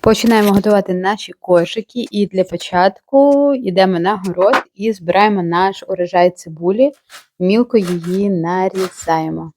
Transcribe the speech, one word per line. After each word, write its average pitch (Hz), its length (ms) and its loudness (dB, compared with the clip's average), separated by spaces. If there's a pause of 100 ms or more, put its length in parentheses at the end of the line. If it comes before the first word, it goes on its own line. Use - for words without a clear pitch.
Починаємо 214 460 4
готувати 196 420 2
наші 185 380 -4
коржики, 185 760 -2
і 202 160 0
для 185 180 -2
початку 277 1080 0
йдемо 190 460 2
на 196 160 0
город 190 460 0 (120)
і 214 180 -4
збираємо 190 500 0
наш 180 460 -2
урожай 180 420 0
цибулі, 180 640 -2 (460)
мілко 220 400 0
її 180 520 -2
нарізаємо. 165 1300 -4